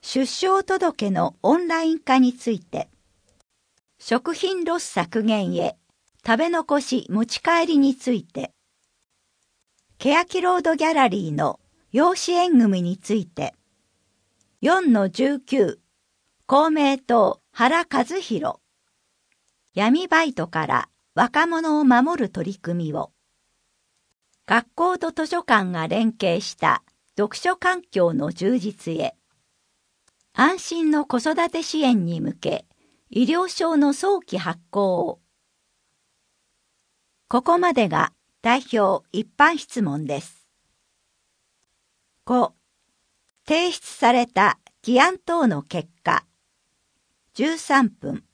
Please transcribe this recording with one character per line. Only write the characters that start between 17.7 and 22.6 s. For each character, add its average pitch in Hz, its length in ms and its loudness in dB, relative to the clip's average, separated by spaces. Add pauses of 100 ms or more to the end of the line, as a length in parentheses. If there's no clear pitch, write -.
和 - 120 0
弘。 311 540 -6 (1160)
闇 254 320 2
バ 330 160 2
イ 294 100 -2
ト 156 140 -6
か 160 220 -4
ら 123 200 -2 (280)
若 247 320 2
者 320 320 0
を 302 40 2
守 262 380 4
る 196 80 -4
取 180 220 -8
り 196 60 -14
組 175 280 -6